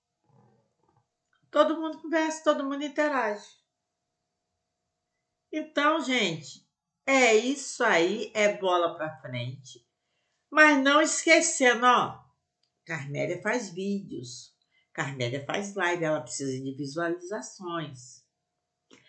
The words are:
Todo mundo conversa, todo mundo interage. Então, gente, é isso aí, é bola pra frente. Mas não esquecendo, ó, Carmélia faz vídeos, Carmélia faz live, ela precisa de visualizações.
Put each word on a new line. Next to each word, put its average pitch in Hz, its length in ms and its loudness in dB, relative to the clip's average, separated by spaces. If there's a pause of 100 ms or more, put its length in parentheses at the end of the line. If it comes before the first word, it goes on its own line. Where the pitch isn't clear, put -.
(1500)
Todo 302 260 4
mundo 320 240 -8
conversa, 311 400 -2
todo 285 220 2
mundo 277 220 -6
interage. 269 760 -4 (1900)
Então, 302 480 0
gente, 233 680 -4 (400)
é 254 300 6
isso 254 480 0
aí, 196 500 2
é 208 240 2
bola 175 380 0
pra 156 240 -8
frente. - 680 -12 (640)
Mas 294 320 6
não 285 200 6
esquecendo, 294 840 4
ó, 202 380 4 (640)
Carmélia 147 560 -6
faz 214 280 -4
vídeos, 196 840 -8 (380)
Carmélia 135 520 -6
faz 202 300 -6
live, 175 300 -2
ela 156 160 0
precisa 131 420 -8
de 135 100 -8
visualizações. 170 1500 -10 (840)